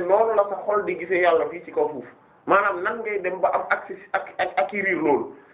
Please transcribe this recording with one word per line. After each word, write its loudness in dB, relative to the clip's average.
noonu 4
la 4
sa -6
xol 2
di -4
gisee 0
yàlla 4
fii -12
ci -16
kaw 0
suuf -10
maanaam 2
nan -4
ngay -6
dem -4
ba 2
am 0
accès -4
ak, -4
ak 0
acquérir 0
loolu 2